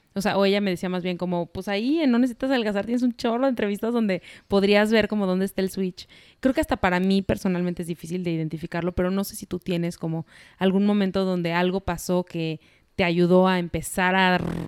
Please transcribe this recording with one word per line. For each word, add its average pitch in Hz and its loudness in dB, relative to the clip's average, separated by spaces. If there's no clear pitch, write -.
o 202 -4
sea, 190 0
o 196 4
ella 196 4
me 202 0
decía 180 -4
más 180 -4
bien 180 -4
como, 175 -4
"Pues - -10
ahí 226 -2
en 285 2
No 233 4
Necesitas 254 -2
Adelgazar 208 0
tienes 233 -2
un 240 0
chorro 240 -2
de 269 2
entrevistas 220 -2
donde 208 0
podrías 202 4
ver 214 4
como 208 0
dónde 185 0
está 196 -4
el 190 -2
switch". 185 -6
Creo 262 2
que 320 0
hasta 285 0
para 180 2
mí 190 2
personalmente 180 -2
es 165 -8
difícil 175 -8
de 175 -4
identificarlo, 165 -4
pero 180 0
no 196 -2
sé - -12
si - -14
tú 180 -8
tienes 170 -4
como 160 -6
algún 190 2
momento 196 2
donde 175 -2
algo 180 0
pasó 180 -2
que 160 -6
te 190 0
ayudó 175 6
a 185 2
empezar 175 -2
a, 185 4